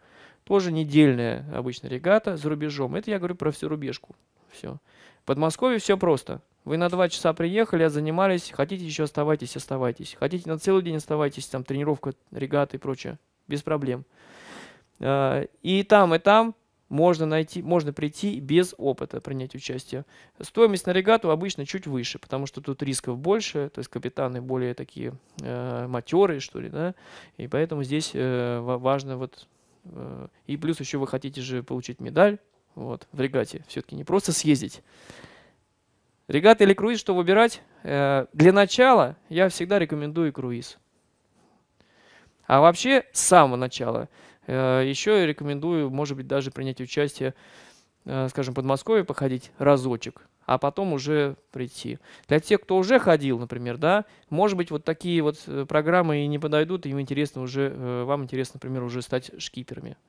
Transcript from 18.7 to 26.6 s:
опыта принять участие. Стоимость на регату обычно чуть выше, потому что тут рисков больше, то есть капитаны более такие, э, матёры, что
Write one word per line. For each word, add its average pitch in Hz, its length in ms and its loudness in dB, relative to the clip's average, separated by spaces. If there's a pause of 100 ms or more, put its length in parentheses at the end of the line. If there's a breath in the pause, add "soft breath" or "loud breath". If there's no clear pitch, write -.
опыта - 420 -4
принять 135 340 -10
участие. 127 500 -10 (360 soft breath)
Стоимость 214 460 2
на 180 60 0
регату 190 380 2
обычно 160 360 -2
чуть 190 200 -8
выше, 127 320 -6
потому 139 280 -8
что - 140 -14
тут 143 220 -8
рисков 131 360 -6
больше, 156 560 -2
то - 60 -12
есть 123 100 -12
капитаны 127 500 -6
более 123 340 -4
такие, 131 400 -12 (280)
э, 123 460 -8
матёры, 156 520 0
что - 200 -12